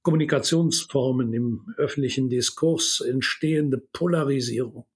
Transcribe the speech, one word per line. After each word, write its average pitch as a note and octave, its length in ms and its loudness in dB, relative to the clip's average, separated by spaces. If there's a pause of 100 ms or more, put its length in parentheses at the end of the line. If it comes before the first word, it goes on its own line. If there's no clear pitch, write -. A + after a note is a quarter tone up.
Kommunikationsformen C#3 1300 2
im A#2+ 440 -4
öffentlichen C3+ 520 -2
Diskurs C3+ 720 0
entstehende C3+ 760 0
Polarisierung C3 1080 -2 (100)